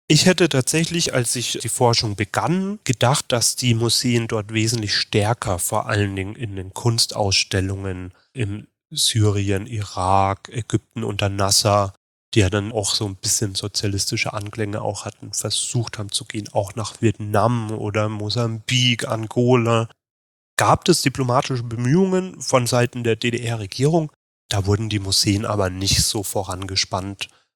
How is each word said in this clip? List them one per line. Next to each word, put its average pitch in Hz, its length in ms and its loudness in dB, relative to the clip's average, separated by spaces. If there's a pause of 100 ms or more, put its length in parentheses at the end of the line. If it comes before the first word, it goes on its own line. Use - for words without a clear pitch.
Ich 156 160 6
hätte 180 240 6
tatsächlich, 160 640 0
als 127 240 0
ich - 240 -4
die 117 80 -6
Forschung 117 480 2
begann, 180 680 -2
gedacht, 123 440 0
dass - 260 0
die 123 200 2
Museen 117 540 0
dort 110 260 -4
wesentlich 110 400 0
stärker, 104 640 0
vor 110 320 -2
allen 101 260 0
Dingen 95 200 -6
in 104 200 -8
den 95 160 -10
Kunstausstellungen 98 1400 -2 (180)
im 104 340 -6 (240)
Syrien, 104 760 2
Irak, 98 840 0
Ägypten - 560 -4
unter 104 240 -2
Nasser, 101 640 2 (420)
die 113 60 4
ja 95 100 4
dann 104 200 0
auch 107 240 -2
so 107 120 -2
ein 98 100 -6
bisschen 101 380 -2
sozialistische - 800 -2
Anklänge 104 480 -6
auch 107 240 -6
hatten, 104 260 -12
versucht - 640 -4
haben 98 140 -8
zu - 160 -6
gehen, 104 260 -8
auch 101 220 -2
nach - 260 -8
Vietnam 107 720 2
oder 107 400 -2
Mosambik, 113 1000 -2
Angola. 117 800 2 (720)
Gab 113 300 4
es 170 120 4
diplomatische 131 600 0
Bemühungen 175 800 0
von 123 240 2
Seiten 123 380 0
der 113 120 2
D-D-R-Regierung? 120 960 0 (380)
Da 101 160 0
wurden 104 240 2
die 104 80 0
Museen 98 480 2
aber 101 240 0
nicht 95 320 0
so 107 200 -2
vorangespannt, 95 1080 -4 (280)